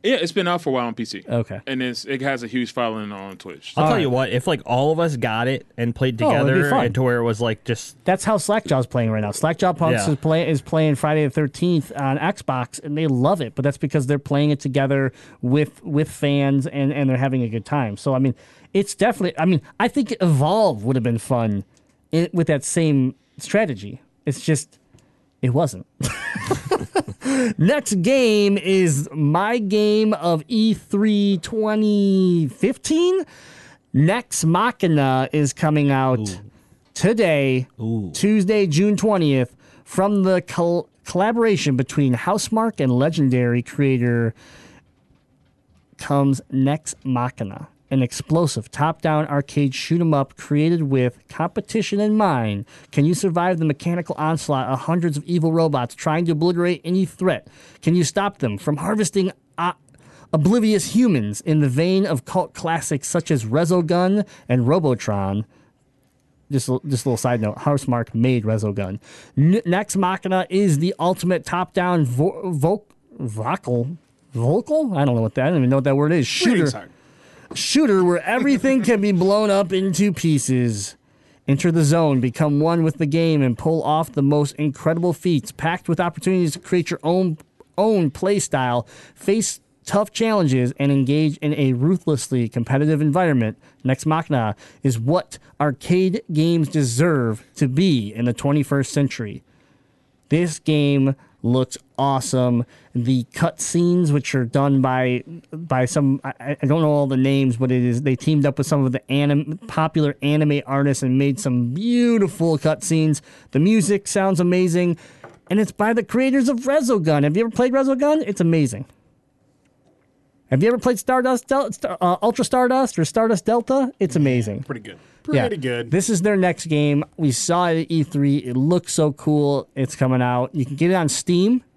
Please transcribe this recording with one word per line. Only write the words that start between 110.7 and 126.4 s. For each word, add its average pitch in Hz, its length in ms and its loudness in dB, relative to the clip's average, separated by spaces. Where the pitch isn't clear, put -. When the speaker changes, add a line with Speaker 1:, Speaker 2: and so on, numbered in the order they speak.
Speaker 2:
and 127 140 2
made 139 220 0
some 123 340 -2
beautiful 214 840 2
cutscenes. 156 640 0
The 135 80 0
music 196 480 2
sounds 190 340 0
amazing, 180 560 2
and 202 120 0
it's 202 100 -2
by 214 220 -2
the 226 100 0
creators 262 460 2
of 240 120 -2
Resogun. 226 600 2
Have 147 140 2
you 226 80 2
ever 226 60 -4
played 247 200 0
Resogun? 269 560 2
It's 190 140 -4
amazing. 151 440 0
Have 135 140 2
you 220 60 4
ever 247 80 2
played 247 200 0
Stardust 254 500 0
Del-, 269 240 0
Star-, - 300 -8
uh, 180 200 2
Ultra 233 240 0
Stardust 254 520 0
or 165 80 2
Stardust 220 400 0
Delta? 254 540 0
It's 190 160 -2
amazing. 127 480 0
Speaker 4:
Pretty 123 180 -12
good. 101 160 -18
Speaker 2:
Yeah. - 120 2
Speaker 4:
Pretty 208 200 -2
good. 120 300 -4
Speaker 2:
This 185 180 0
is 190 120 0
their 202 160 2
next 180 300 0